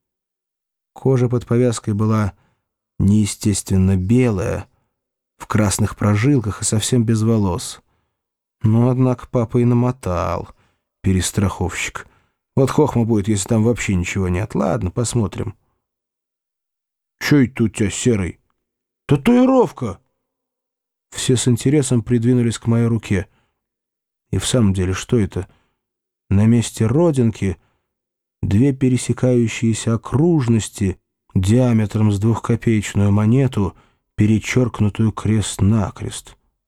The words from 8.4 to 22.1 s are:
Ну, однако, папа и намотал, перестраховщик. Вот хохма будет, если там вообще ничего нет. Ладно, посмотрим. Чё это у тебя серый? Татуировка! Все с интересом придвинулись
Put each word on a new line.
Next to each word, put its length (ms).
Ну, 260
однако, 400
папа 300
и 60
намотал, 920
перестраховщик. 1040
Вот 160
хохма 340
будет, 240
если 200
там 160
вообще 300
ничего 340
нет. 260
Ладно, 360
посмотрим. 640
Чё 240
это 200
у 40
тебя 220
серый? 500
Татуировка! 920
Все 260
с 120
интересом 540
придвинулись 560